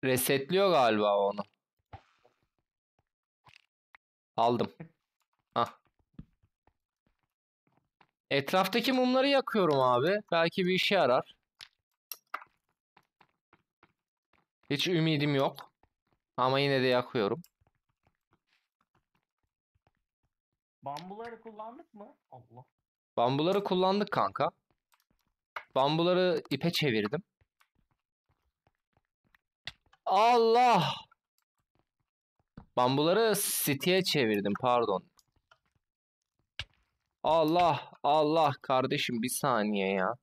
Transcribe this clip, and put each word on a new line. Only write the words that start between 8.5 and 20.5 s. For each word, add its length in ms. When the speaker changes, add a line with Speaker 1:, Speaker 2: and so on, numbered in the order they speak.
Speaker 1:
mumları 360
yakıyorum 520
abi. 400
Belki 340
bir 80
işe 200
yarar. 400
Hiç 180
ümidim 460
yok. 380
Ama 240
yine 220
de 40
yakıyorum. 560